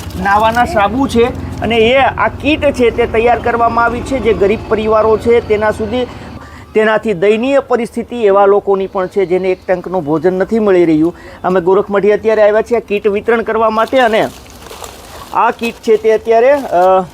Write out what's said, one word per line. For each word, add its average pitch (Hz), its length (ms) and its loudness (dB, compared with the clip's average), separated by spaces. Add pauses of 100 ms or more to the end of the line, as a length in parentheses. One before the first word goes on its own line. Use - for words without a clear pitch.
(240)
નાવાના 220 420 2
સાબુ 226 420 0
છે 233 180 2 (360)
અને 226 160 0
એ 226 180 4
આ 233 320 0
કીટ 277 440 -2
છે 247 180 0
તે 233 160 -2
તૈયાર 226 340 0
કરવામાં 233 460 0
આવી 233 160 -4
છે 262 180 -4
જે 220 140 0
ગરીબ 196 260 0 (100)
પરિવારો 214 480 2
છે 233 220 2
તેના 214 320 0
સુધી, 220 360 -4 (680)
તેનાથી 214 400 0
દયનીય 220 460 0
પરિસ્થિતિ 240 560 -4
એવા 202 300 2
લોકોની 196 420 0
પણ 185 200 -4
છે 196 180 -2
જેને 185 260 -2
એક 180 140 -6
ટંકનું 180 380 -4
ભોજન 156 300 0
નથી 185 260 -2
મળી 185 260 4
રહ્યું. 160 280 2 (300)
અમે 180 180 0
ગોરખમઢી 196 500 2
અત્યારે 214 300 0
આવ્યા 208 200 4
છીએ 226 160 -2
આ 220 100 -2
કીટ 202 200 -4
વિતરણ 220 340 0
કરવા 220 280 -2
માટે 220 300 0
અને 214 280 2 (1040)
આ 220 180 0
કીટ 233 240 -8
છે 220 220 0
તે 220 140 0
અત્યારે, 226 400 2
અ, 185 500 2 (120)